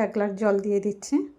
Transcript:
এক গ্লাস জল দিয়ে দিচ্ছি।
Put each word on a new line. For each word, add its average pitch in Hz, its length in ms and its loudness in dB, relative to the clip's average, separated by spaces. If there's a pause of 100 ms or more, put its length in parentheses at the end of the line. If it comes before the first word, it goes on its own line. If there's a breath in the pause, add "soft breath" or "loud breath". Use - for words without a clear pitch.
এক 196 80 -2
গ্লাস 208 180 0 (100)
জল 208 120 4 (120)
দিয়ে 202 200 2
দিচ্ছি। 208 300 -4 (220)